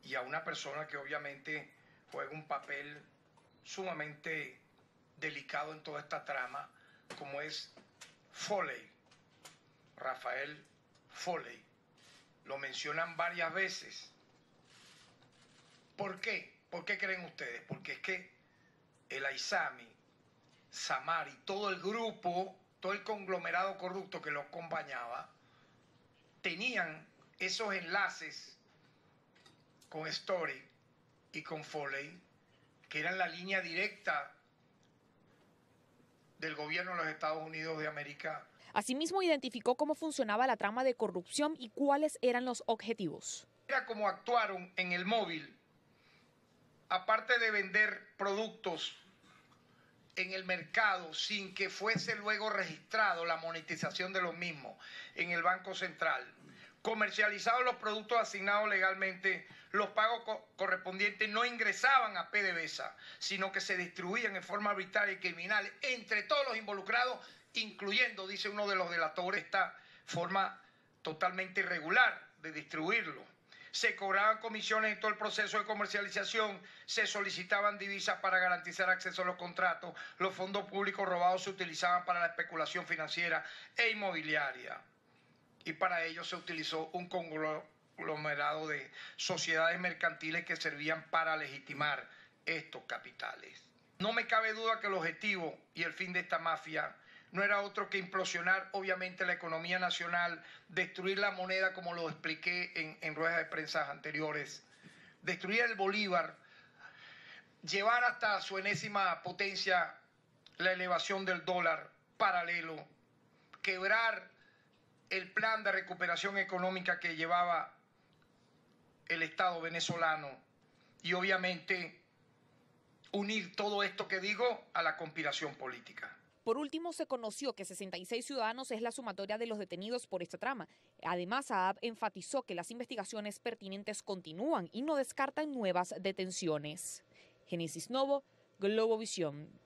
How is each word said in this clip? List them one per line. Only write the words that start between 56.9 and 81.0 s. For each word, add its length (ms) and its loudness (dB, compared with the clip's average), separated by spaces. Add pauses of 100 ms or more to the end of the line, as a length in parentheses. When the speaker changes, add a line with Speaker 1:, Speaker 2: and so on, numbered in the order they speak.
Speaker 1:
los 120 4
productos 420 0
asignados 500 2
legalmente, 800 2 (240)
los 180 4
pagos 340 4
co-, 220 -4 (100)
correspondientes 720 0
no 160 4
ingresaban 720 4
a 140 -4
P 120 2
D 100 2
V 120 -2
S 180 -6
A, 140 -8 (220)
sino 320 0
que 100 -2
se 160 0
distribuían 600 -2
en 60 -4
forma 280 0
arbitraria 440 0
y 40 -10
criminal 520 0 (120)
entre 400 0
todos 260 4
los 80 -2
involucrados, 640 0 (360)
incluyendo, 720 0
dice 200 -4
uno 200 0
de 80 4
los 140 2
delatores, 540 0
esta 320 0 (300)
forma 560 0 (400)
totalmente 580 0
irregular 680 4 (120)
de 120 -10
distribuirlo. 720 -2 (500)
Se 240 2
cobraban 420 4
comisiones 540 0
en 80 -6
todo 100 2
el 80 -2
proceso 400 0
de 60 2
comercialización, 960 0 (260)
se 200 2
solicitaban 720 2
divisas 440 -2
para 180 6
garantizar 500 4
acceso 340 2
a 40 2
los 100 0
contratos, 580 0 (240)
los 160 2
fondos 320 0
públicos 400 0